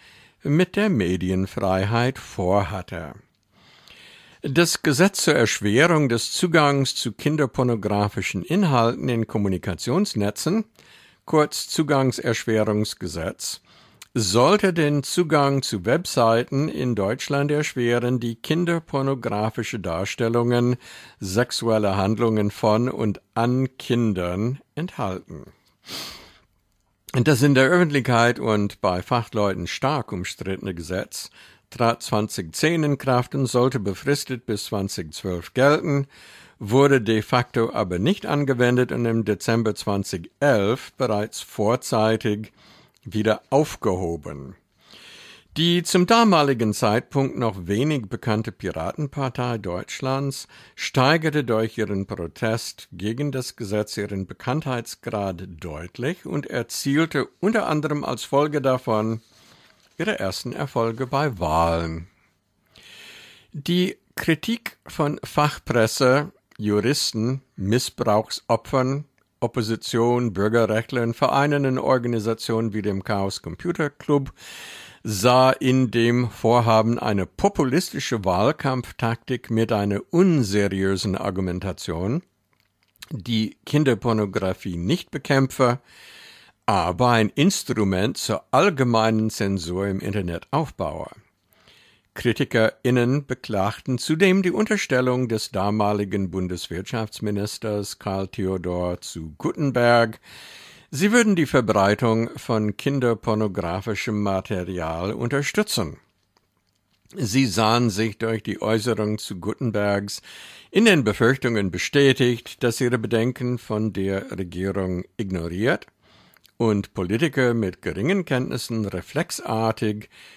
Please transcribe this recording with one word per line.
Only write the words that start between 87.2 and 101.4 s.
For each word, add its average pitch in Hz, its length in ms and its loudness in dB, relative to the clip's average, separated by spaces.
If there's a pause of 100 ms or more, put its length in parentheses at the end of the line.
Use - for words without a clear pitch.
Instrument 107 880 0
zur - 320 -4
allgemeinen 117 800 2
Zensur 95 560 -2
im 95 140 -2
Internet 92 500 -6
aufbaue. 82 580 -4 (1080)
KritikerInnen 123 1120 2
beklagten 110 720 -4
zudem 185 460 2
die 180 80 0
Unterstellung 127 800 0
des 110 240 -4
damaligen 101 800 0
Bundeswirtschaftsministers 101 1700 -6
Karl 95 260 -4
Theodor 90 760 -4
zu 80 380 -12
Guttenberg, 120 800 2 (720)
sie 185 220 0
würden 220 240 6
die 156 100 2